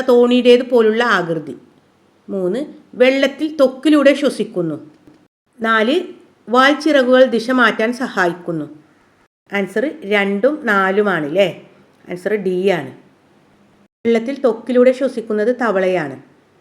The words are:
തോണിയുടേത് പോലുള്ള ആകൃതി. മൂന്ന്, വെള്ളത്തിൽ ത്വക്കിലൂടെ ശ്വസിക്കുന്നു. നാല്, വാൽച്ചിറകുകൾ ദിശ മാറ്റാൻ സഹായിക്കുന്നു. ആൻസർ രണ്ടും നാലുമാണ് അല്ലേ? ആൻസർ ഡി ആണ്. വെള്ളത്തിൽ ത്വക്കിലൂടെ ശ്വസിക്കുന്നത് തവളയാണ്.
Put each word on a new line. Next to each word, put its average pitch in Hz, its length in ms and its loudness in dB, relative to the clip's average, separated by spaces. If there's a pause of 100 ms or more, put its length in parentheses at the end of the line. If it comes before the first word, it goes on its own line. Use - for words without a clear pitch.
തോണിയുടേത് 240 600 4
പോലുള്ള 226 320 2 (140)
ആകൃതി. 165 380 -6 (760)
മൂന്ന്, 196 320 -4 (400)
വെള്ളത്തിൽ 269 480 2 (100)
ത്വക്കിലൂടെ 277 600 4
ശ്വസിക്കുന്നു. 190 560 -4 (840)
നാല്, 226 380 0 (520)
വാൽച്ചിറകുകൾ 262 760 4 (100)
ദിശ 226 140 -4 (120)
മാറ്റാൻ 220 300 0 (120)
സഹായിക്കുന്നു. 175 640 -4 (840)
ആൻസർ 196 340 -4 (300)
രണ്ടും 202 420 0 (140)
നാലുമാണ് 190 600 0
അല്ലേ? 180 200 0 (600)
ആൻസർ 185 240 -6 (120)
ഡി 180 100 -2 (220)
ആണ്. 131 140 -12 (1120)
വെള്ളത്തിൽ 233 300 0 (120)
ത്വക്കിലൂടെ 247 520 2
ശ്വസിക്കുന്നത് 226 640 -2
തവളയാണ്. 185 560 -2 (420)